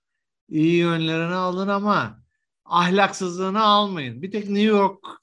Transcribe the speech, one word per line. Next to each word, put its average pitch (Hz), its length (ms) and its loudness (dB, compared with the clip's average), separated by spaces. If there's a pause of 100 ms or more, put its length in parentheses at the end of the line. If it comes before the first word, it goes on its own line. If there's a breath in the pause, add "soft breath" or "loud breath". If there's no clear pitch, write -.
(500)
iyi 160 280 2
yönlerini 165 560 0
alın 185 340 -2
ama 196 520 -2 (460)
ahlaksızlığını 190 1000 0
almayın. 185 580 0
Bir 190 100 -10
tek 214 180 -6
New 202 120 0 (160)
York 196 280 0 (180)